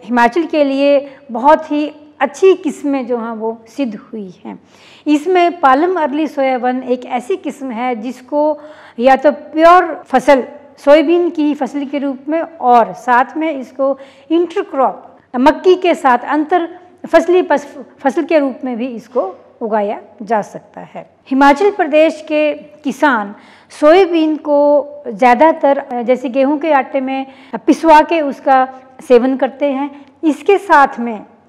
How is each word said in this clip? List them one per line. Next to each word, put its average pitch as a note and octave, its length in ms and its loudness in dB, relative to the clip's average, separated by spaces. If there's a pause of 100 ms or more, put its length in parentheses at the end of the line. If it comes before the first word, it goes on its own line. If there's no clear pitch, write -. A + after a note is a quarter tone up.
हिमाचल A#3 400 0
के D#4 200 0
लिए C#4 460 0 (200)
बहुत D4 420 0
ही D4 200 -4 (280)
अच्छी F#4+ 340 2
किस्में C#4 520 -6
जो A#3+ 120 -4
हैं A3+ 120 -8
वो A3+ 280 -8 (100)
सिद्ध A#3 280 -8
हुई G3 380 -16 (100)
हैं। G3+ 180 -16 (440)
इसमें E4+ 540 0
पालम D#4 400 2
अर्ली D4+ 260 -2
सोया C4 300 -2
वन B3+ 260 -4
एक B3+ 240 -6
ऐसी B3+ 300 -6
किस्म C#4+ 340 -10
है B3 260 -6
जिसको D4 640 -4 (400)
या C4 180 4
तो C#4 160 2
प्योर E4 760 2
फसल, C4 380 2 (340)
सोयाबीन D#4+ 520 2
की D4+ 240 -2
फसल C#4+ 300 -6
के C#4+ 140 -6
रूप C4+ 200 -6 (100)
में D#4+ 120 -2
और A#3+ 520 0
साथ B3 320 0 (120)
में D#4 180 -4
इसको C4+ 440 -6 (320)
intercrop E4 880 -4 (200)
मक्की D4+ 380 4
के F4 200 0
साथ C4 240 0
अंतर D#4+ 600 -4 (280)
फसली F4 360 2
पस-, C#4+ 360 -4 (220)
फसल C#4 220 -2
के D#4+ 160 0
रूप C4+ 260 -4
में B3 120 -8
भी A#3 100 -8
इसको C4+ 540 -8 (200)
उगाया A3 400 -4 (220)
जा G#3 200 -2
सकता - 380 -16
है। E3+ 300 -20 (200)
हिमाचल C#4+ 400 4
प्रदेश D#4+ 580 0
के D4+ 260 -2
किसान B3 800 -4 (460)
सोयाबीन D#4+ 560 4
को D4 520 0 (200)
ज़्यादातर, C#4 720 2
अ, B3 240 -8
जैसे B3+ 260 -2
गेहूं C4+ 300 0
के D#4 140 -2
आटे C4+ 280 0
में C4 260 -6 (400)
पिसवा D#4 340 4
के D#4+ 200 0
उसका C4+ 480 0 (400)
सेवन C4 280 4
करते C4+ 300 -4
हैं। C#4 380 -6 (200)
इसके E4 340 2
साथ C#4+ 300 4 (100)
में A#3 280 -10 (220)